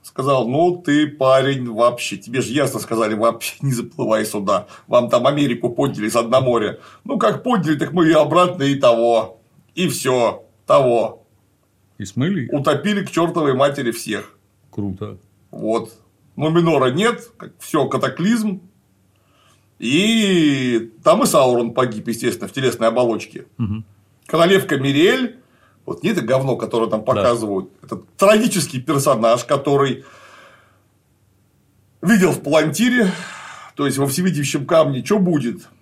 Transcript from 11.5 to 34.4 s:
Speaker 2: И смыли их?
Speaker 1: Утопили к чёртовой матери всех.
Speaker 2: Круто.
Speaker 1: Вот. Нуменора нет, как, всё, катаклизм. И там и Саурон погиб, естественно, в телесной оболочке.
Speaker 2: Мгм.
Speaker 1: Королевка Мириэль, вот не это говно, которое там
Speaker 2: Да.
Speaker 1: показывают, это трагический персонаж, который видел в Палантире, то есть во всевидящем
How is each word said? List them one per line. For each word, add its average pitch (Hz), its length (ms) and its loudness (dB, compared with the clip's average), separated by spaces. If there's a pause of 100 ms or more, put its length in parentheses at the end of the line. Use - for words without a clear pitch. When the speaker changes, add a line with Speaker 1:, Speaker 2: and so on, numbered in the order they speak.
Speaker 2:
И 101 60 -10
смыли 143 400 -4
их? - 80 -6
Speaker 1:
Утопили 156 520 -2
к - 60 -14
чёртовой 165 420 0
матери 139 380 0
всех. - 460 -10 (340)
Speaker 2:
Круто. 101 460 -10 (340)
Speaker 1:
Вот. 113 420 -4 (420)
Нуменора 156 560 2
нет, 214 460 -2
как, - 220 -18
всё, 160 280 -2
катаклизм. 185 720 -2 (1200)
И 151 1120 0 (120)
там 196 200 4
и - 40 2
Саурон 120 460 2
погиб, 120 340 -4
естественно, 113 400 -6
в - 60 -14
телесной 120 360 0
оболочке. 117 560 -2 (120)
Speaker 2:
Мгм. 110 260 -6 (440)
Speaker 1:
Королевка 170 500 2
Мириэль, 175 600 2 (480)
вот - 160 -10
не 190 80 -2
это - 120 0
говно, 131 340 0
которое 113 340 -2
там 107 120 -2
Speaker 2:
Да. - 40 -12
Speaker 1:
показывают, 104 640 0 (140)
это 104 140 -10 (200)
трагический 202 640 2
персонаж, 123 640 2
который 139 600 0 (2000)
видел 185 300 4
в - 100 -6
Палантире, 180 680 2 (640)
то 143 100 -4
есть 131 120 -2
во 139 100 0
всевидящем 147 580 -2